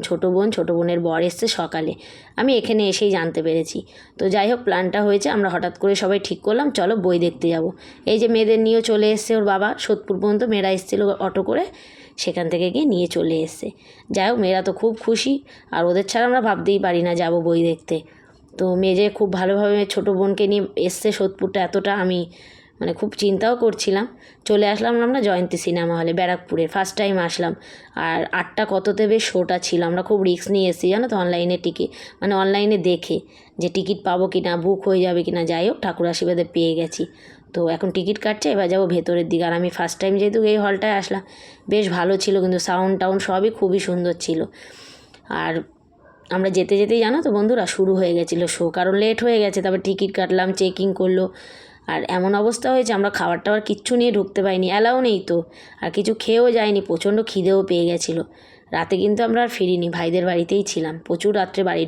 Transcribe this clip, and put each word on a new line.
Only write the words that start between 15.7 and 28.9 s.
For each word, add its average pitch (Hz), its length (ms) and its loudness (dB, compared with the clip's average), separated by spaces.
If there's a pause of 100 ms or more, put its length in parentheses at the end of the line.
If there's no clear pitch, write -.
আর 165 140 0
ওদের 180 260 2
ছাড়া 233 180 2
আমরা 247 120 4
ভাবতেই 196 440 2
পারি 170 220 2
না 175 80 0
যাব 170 180 0 (140)
বই 170 160 2
দেখতে। 165 340 -2 (640)
তো 185 60 2 (100)
মেয়ে 190 220 2
যে 208 80 4 (120)
খুব 202 140 2
ভালোভাবে 196 460 2 (160)
ছোটো 202 200 0
বোনকে 196 340 0
নিয়ে 202 160 2 (240)
এসছে 196 240 -2
সোদপুরটা, 190 560 -2
এতটা 196 240 -2 (120)
আমি 180 160 0 (580)
মানে 170 220 -4
খুব 208 100 -2 (120)
চিন্তাও 208 420 2
করছিলাম। 202 420 0 (400)
চলে 208 280 4
আসলাম 226 200 0 (140)
আমরা 262 140 0
জয়ন্তী 180 360 0
সিনেমা 170 420 -2
হলে 165 140 0
ব্যারাকপুরে, 175 540 -2
ফার্স্ট 190 300 -4
টাইম 202 180 0 (120)
আসলাম। 170 260 -4 (420)
আর 165 240 -2 (120)
আটটা 185 320 -2 (100)
কততে 202 340 0